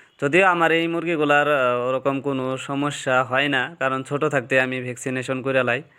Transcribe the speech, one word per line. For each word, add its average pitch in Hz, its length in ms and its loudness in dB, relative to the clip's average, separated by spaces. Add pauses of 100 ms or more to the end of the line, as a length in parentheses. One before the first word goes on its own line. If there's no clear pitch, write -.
(220)
যদিও 156 240 4
আমার 170 260 4
এই 165 160 2
মুরগিগুলার, 151 600 2
আহ, 123 400 2
ওরকম 131 340 -2
কোনো 131 360 -4
সমস্যা 139 680 0
হয় 131 240 0
না, 139 320 -2
কারণ 131 240 -2
ছোট 143 220 -4
থাকতে 131 360 2
আমি 131 200 -2
ভ্যাকসিনেশন 127 600 -6
করে 131 220 2
লাই, 123 200 -2 (160)